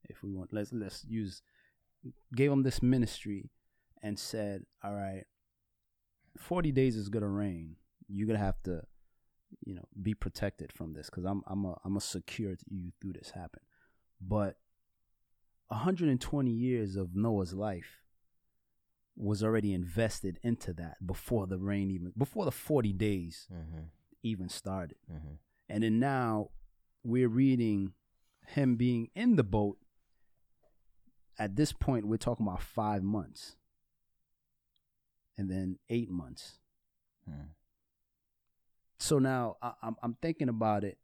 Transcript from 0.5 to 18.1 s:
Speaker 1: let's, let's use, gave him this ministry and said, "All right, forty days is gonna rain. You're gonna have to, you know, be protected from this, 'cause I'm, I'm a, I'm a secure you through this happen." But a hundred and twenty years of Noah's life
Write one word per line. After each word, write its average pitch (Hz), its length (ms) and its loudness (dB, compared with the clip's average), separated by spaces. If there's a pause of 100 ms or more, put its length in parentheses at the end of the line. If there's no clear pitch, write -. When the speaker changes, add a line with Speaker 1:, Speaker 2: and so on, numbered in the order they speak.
Speaker 1:
let's, 104 200 -4
let's 104 320 -6
use, 107 380 -4 (920)
gave 135 180 4
him 139 100 6
this 127 200 2
ministry 120 680 2 (520)
and 104 160 -4
said, 101 460 -4 (180)
"All 101 120 -6
right, 95 300 -6 (1120)
forty 170 340 0
days 127 240 4
is 101 120 -4
gonna 104 200 0
rain. 90 480 -4 (320)
You're 98 200 -2
gonna 110 100 4
have 98 260 0
to, 87 200 -4 (800)
you 98 100 -10
know, 87 120 -14 (140)
be 107 140 0
protected - 580 -4
from 80 200 -8
this, 78 180 -12
'cause 90 140 -6
I'm, 98 220 -2
I'm 98 180 -4
a, 90 200 -6
I'm 98 120 0
a 98 40 0
secure 95 560 -6 (120)
you 90 320 -8
through 95 140 -8
this - 180 -14
happen." 90 300 -14 (580)
But 98 380 -2 (1120)
a 110 60 -2
hundred 170 320 2
and 127 120 4
twenty 135 320 0
years 113 440 0
of 90 180 -2
Noah's 98 400 2
life 98 440 -6 (1160)